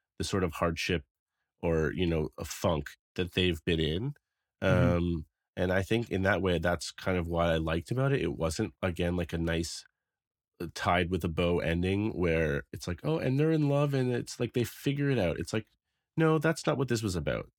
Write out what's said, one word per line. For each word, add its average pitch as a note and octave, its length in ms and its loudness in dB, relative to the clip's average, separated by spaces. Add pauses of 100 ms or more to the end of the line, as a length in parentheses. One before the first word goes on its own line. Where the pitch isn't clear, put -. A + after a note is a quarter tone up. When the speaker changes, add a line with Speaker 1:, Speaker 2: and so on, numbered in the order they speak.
(180)
Speaker 1:
the F2+ 60 -4
sort F#2 200 -2
of E2 100 -2
hardship E2+ 500 -2 (580)
or, D#2+ 300 2
you F2+ 140 0
know, D#2+ 320 0
a - 60 -8
funk D#2+ 460 -2 (260)
that F2+ 180 -2
they've F2+ 300 2
been E2 160 0
in. F2+ 340 -2 (540)
Speaker 2:
Mm-hmm. F2 280 6
Speaker 1:
Um, E2+ 300 -2 (300)
and F2+ 160 0
I F#2+ 100 2
think A2+ 280 -2
in F#2+ 120 -2
that F#2+ 200 2
way, F2+ 160 2
that's F2 340 -2
kind F#2 260 -2
of E2+ 100 -2
what E2+ 200 2
I E2 80 2
liked D#2+ 340 -2
about C3+ 220 0
it. C#3 100 -2
It D#2+ 140 -2
wasn't, E2 360 -2 (100)
again, F2 340 0
like, F2 160 -4
a F2 60 -2
nice, E2 460 -2 (760)
uh, F2 140 -6
tied F2+ 360 0
with F#2 140 -2
a F#2 40 0
bow F2 320 2
ending F#2 500 0
where D#2+ 640 0
it's - 160 -10
like, F2 160 -6
"Oh, D#3 140 0
and C3 200 0
they're D#3 140 2
in D3+ 160 2
love," C#3+ 260 2
and B2+ 180 0
it's - 280 -4
like B2 140 -2
they A#2+ 100 2
figure C#3+ 460 -2
it C3 80 2
out. F2 200 2
It's - 140 -6
like, A2 140 -2 (500)
no, D#3+ 220 4
that's D#3+ 280 0
not D3+ 120 2
what C3 100 -2
this A#2 140 0
was F#2 140 0
about. C#2 420 -4